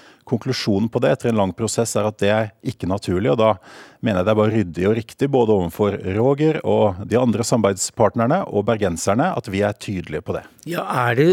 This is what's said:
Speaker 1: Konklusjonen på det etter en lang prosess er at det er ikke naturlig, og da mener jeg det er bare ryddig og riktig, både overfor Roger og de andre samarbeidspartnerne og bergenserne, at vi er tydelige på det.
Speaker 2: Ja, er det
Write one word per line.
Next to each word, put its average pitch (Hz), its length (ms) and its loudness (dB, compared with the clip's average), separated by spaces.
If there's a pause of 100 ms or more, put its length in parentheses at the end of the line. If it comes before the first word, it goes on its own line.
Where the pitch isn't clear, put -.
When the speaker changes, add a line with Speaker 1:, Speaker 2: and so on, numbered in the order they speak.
(260)
Speaker 1:
Konklusjonen 113 640 -2
på 127 120 -4
det 139 100 2
etter 127 180 -2
en 113 60 0
lang 95 180 0
prosess 113 420 -2
er 104 120 0
at 107 100 -6
det 101 120 2
er 107 220 0 (140)
ikke 123 220 -6
naturlig, 95 420 -2
og 135 80 2
da 110 200 4 (440)
mener 95 220 0
jeg - 20 -4
det 104 60 2
er 107 80 2
bare 107 160 2
ryddig 90 320 0
og 110 100 2
riktig, 123 320 -4
både 123 200 4
overfor 95 640 0
Roger 143 480 0
og 107 320 2 (120)
de 107 120 0
andre 117 260 0
samarbeidspartnerne 113 960 0 (120)
og 101 140 0
bergenserne, 107 720 0
at - 80 -6
vi 95 160 -2
er 101 120 0
tydelige 85 520 -8
på 92 80 -4
det. - 80 -8 (240)
Speaker 2:
Ja, 170 160 -6 (300)
er 117 40 0
det 143 180 4